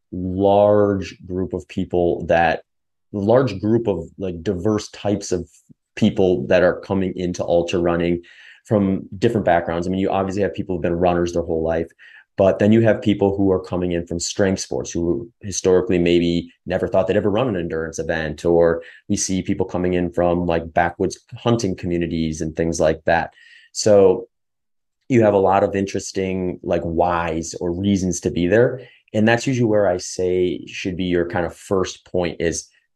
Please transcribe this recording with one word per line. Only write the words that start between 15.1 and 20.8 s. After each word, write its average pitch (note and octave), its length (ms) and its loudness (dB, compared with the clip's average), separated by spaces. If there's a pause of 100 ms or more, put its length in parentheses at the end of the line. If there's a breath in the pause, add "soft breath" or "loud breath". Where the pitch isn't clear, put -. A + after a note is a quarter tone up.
historically F#2 560 0
maybe F2 540 2 (160)
never F2+ 200 -2
thought F#2+ 200 0
they'd F#2+ 100 2
ever G#3 140 0
run A#2 160 0
an G#2 80 -2
endurance D#2+ 420 -6
event, D#2+ 480 -4
or E2+ 380 4 (240 loud breath)
we G#2 80 -2
see F#2+ 260 -2
people F#2 240 -2
coming F2+ 280 -2
in F2+ 180 0
from, F2 340 0
like, E2 260 -2
backwoods E2+ 460 0 (160)